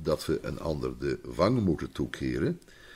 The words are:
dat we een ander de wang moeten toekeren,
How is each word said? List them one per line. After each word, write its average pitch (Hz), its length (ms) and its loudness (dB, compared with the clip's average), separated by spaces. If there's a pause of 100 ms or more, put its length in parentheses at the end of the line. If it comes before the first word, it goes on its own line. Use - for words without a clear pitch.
dat 78 240 0
we - 160 0
een - 180 -6
ander 65 400 -2
de 67 240 -2
wang 87 360 2
moeten 80 320 2
toekeren, 71 680 0 (340)